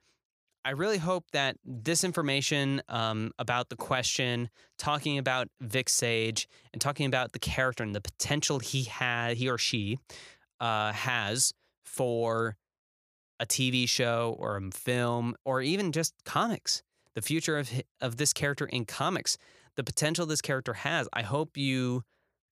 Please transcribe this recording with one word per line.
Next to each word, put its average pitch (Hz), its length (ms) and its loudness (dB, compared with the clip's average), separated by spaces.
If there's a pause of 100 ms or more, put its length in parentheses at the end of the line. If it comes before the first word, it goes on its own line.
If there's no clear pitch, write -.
(640)
I 131 80 -2
really 190 260 0
hope 175 340 0
that 139 320 2
this 143 400 0
information, 139 840 2
um, 113 480 -2
about 123 320 0
the 117 60 -12
Question, 123 720 0 (260)
talking 147 400 0
about 127 320 0 (120)
Vic 127 280 0
Sage, 113 580 2 (280)
and - 80 -4
talking 143 240 0
about 127 260 2
the 120 60 -6
character 131 440 0
and 104 120 -2
the 104 80 -4
potential - 560 0
he 131 260 -2
ha-, 120 500 0
he 123 140 0
or 123 80 2
she, 113 420 0 (640)
uh, 107 320 0
has 117 640 0 (300)
for 113 720 0 (840)
a 117 60 -2
T 131 240 2
V 127 160 4
show 117 520 2
or 104 200 -2
a 95 140 -4
film 120 720 0
or 131 180 0
even 180 300 0
just 160 200 0 (120)
comics, - 580 0 (320)
the 110 80 -4
future 160 340 0
of 143 140 -2
hi-, 123 140 -2 (160)
of 120 180 -2
this 147 160 4
character 143 320 0
in 123 180 -2
comics, - 540 -2 (380)
the 131 80 -2
potential 156 420 0
this 151 160 0
character 131 320 -2
has. 143 400 0
I 117 80 0
hope 143 340 -4
you 127 460 2 (500)